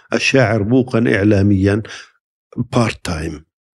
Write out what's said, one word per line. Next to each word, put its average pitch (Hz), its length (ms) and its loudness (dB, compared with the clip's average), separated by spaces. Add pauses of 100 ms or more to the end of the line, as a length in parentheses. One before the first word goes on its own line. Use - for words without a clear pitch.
(120)
الشاعر 113 500 2
بوقا 120 420 0 (100)
إعلاميا 101 680 2 (720)
بارت - 480 -4
تايم، 80 400 -8 (340)